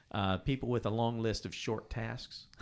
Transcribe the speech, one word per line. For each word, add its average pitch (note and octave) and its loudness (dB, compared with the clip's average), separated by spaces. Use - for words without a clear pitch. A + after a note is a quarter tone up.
uh, F#2+ 2
people B2+ 0
with A#2+ 2
a G#2 4
long A#2 2
list A2+ 2
of F2+ -4
short - -4
tasks. - -6